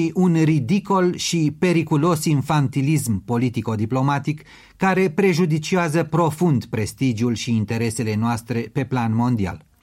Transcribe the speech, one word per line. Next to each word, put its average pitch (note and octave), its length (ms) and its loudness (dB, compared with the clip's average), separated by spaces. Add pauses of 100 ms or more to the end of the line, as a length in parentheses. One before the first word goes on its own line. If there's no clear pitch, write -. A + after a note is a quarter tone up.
(140)
un F3 300 2
ridicol F3+ 720 2
și D#3 440 -2
periculos D#3+ 680 0
infantilism C#3 1000 0
politico-diplomatic A#2+ 1160 -2 (360)
care F#3+ 320 2
prejudiciază E3+ 920 2
profund D#3+ 600 0
prestigiul A#2 720 -2
și A#2 200 -2
interesele A2 600 -2
noastre A#2 440 -2
pe C3 240 -4
plan A#2 320 -2
mondial. A2 500 -2 (180)